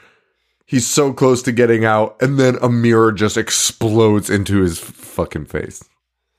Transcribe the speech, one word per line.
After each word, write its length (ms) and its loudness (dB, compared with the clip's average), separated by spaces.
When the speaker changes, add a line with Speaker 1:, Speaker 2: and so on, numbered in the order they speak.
Speaker 1:
He's 220 -2
so 260 0
close 300 2
to 80 -4
getting 340 2
out, 360 0
and 180 0
then 220 2
a 80 0
mirror 420 4
just 260 -2
explodes 920 0
into 320 0
his 180 -2
fucking 680 -10
face. 440 -12
Speaker 2:
<laughs> 40 -20